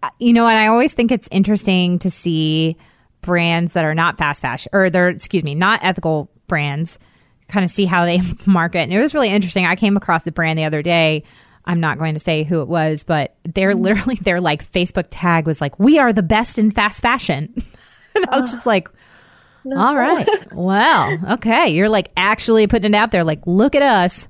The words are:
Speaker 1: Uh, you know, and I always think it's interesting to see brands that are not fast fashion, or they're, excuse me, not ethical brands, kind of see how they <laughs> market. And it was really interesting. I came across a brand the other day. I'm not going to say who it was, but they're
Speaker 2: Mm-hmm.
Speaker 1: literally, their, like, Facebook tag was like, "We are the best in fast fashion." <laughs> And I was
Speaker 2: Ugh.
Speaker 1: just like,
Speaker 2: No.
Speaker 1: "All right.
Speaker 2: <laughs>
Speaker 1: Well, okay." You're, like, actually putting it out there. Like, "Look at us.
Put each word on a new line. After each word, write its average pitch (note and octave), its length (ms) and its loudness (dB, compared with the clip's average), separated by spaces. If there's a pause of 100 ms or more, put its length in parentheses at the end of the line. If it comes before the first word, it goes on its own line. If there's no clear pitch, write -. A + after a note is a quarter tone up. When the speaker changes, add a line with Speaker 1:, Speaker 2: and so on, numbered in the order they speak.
Speaker 1:
Uh, - 160 -8
you A#3+ 140 4
know, A#3 140 4
and A3+ 120 4
I G#3+ 80 4
always A#3+ 260 2
think A#3 180 0
it's A#3 200 -2
interesting F#3 680 0
to F#3+ 100 -2
see D#3+ 680 -2 (460)
brands E3+ 520 0
that E3+ 100 0
are D#3 100 -2
not E3 240 -2
fast D3 240 -4
fashion, B2+ 300 -8
or F#3+ 180 2
they're, F3+ 180 2
excuse F3+ 360 -4
me, C#3+ 100 -6
not F#3+ 280 0
ethical D#3+ 480 -2 (180)
brands, D3 500 -4 (500)
kind G3 160 0
of F3 60 -2
see G3 160 0
how F3 180 2
they F3 160 2 (120)
<laughs> - 140 -6
market. F3 340 0
And D3 120 -2
it F#3+ 60 2
was C#4+ 160 0
really C4+ 160 2
interesting. F#3 360 0
I F3 100 0
came G3+ 200 0
across E3+ 300 -2
a E3 60 -8
brand D#3+ 260 -2
the D#3 60 -2
other D3+ 180 -4
day. D#3+ 400 0 (440)
I'm F3 140 -2
not D#3 180 -2
going D#3+ 160 -4
to D3+ 60 -6
say D#3 220 -2
who D#3 200 -2
it B2+ 60 -8
was, D#3 360 -2
but D3+ 400 -2
they're F#3+ 280 0
Speaker 2:
Mm-hmm. G3+ 100 0
Speaker 1:
literally, G3+ 340 0
their, F3+ 240 -2
like, D#3 240 -2
Facebook F3+ 460 -4
tag E3 360 0
was D#3+ 140 -2
like, C#3+ 180 -6
"We C#4 200 6
are B3 140 4
the G3+ 100 2
best G#3+ 360 -2
in G#3+ 120 2
fast G#3 320 -2
fashion." F#3+ 560 -2
<laughs> - 60 -8 (520)
And F#4 120 0
I - 80 -4
was B3+ 100 0
Speaker 2:
Ugh. A#3+ 40 -6
Speaker 1:
just A#3 160 -6
like, G3+ 220 0 (760)
Speaker 2:
No. C4 140 -6
Speaker 1:
"All B3 180 2
right. D4 300 0 (140)
Speaker 2:
<laughs> - 120 -20
Speaker 1:
Well, F#3+ 680 2 (140)
okay." A#3+ 360 0
You're, F#3 220 2
like, G#3 260 0
actually G#3+ 500 2
putting G#3 280 2
it - 20 4
out A3 160 2
there. F3+ 120 2
Like, D#3 220 -2
"Look G#3 300 2
at C#4 60 4
us. G3+ 480 2